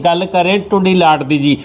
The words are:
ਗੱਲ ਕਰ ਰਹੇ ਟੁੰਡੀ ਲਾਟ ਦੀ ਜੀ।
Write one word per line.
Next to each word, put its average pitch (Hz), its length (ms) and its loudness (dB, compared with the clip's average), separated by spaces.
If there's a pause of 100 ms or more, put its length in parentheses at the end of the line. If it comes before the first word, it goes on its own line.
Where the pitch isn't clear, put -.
ਗੱਲ 175 200 0
ਕਰ 180 200 0
ਰਹੇ 190 140 0
ਟੁੰਡੀ 190 360 0
ਲਾਟ 156 280 2
ਦੀ 143 160 -2
ਜੀ। 139 260 0